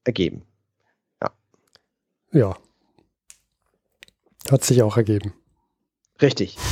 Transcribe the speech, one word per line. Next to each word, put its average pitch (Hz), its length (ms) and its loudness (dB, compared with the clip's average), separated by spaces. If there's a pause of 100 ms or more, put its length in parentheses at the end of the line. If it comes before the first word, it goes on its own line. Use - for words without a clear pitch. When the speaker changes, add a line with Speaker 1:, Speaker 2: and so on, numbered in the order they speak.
Speaker 1:
ergeben. 90 400 -4 (800)
Ja. - 100 -6 (1000)
Speaker 2:
Ja. 104 240 2 (2000)
Hat 135 120 2
sich 123 200 4
auch 107 140 0
ergeben. 104 360 -2 (880)
Speaker 1:
Richtig. - 360 0 (140)